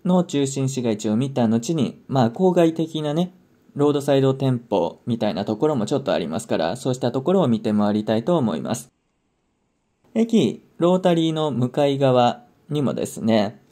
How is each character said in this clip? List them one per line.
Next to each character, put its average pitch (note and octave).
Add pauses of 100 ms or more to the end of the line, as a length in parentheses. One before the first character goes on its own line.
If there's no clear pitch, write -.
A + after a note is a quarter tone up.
の F3+
中 C#3+
心 C3+
市 C3+
街 A#2
地 A2
を G#2+
見 C#3
た B2
後 A#2
に、 C3
ま C3
あ、 A2+
郊 F#3
外 E3+
的 D#3+
な D3
ね、 F3+ (420)
ロ C#3+
ー -
ド C#3+
サ C#3
イ C3+
ド C3+
店 C3
舗 E2+
み A2+
た A2
い E2
な F#2
と A2
こ D3+
ろ D3+
も G#2+
ち D3
ょ C#3
っ -
と G2
あ D#2
り E2+
ま D#2+
す -
か G#2+
ら、 E2
そ C3+
う B2
し C3
た C3
と C3
こ F3
ろ G3
を D3+
見 A2
て A2
回 G#2
り G#2+
た A2
い A#2
と F3
思 A2+
い C2+
ま B1+
す。 - (1200)
駅、 A3 (160)
ロ F3
ー -
タ F3+
リ D#3+
ー -
の D#3
向 B2
か C#3+
い C#3
側 B2+ (240)
に D3+
も B2+
で -
す -
ね、 A2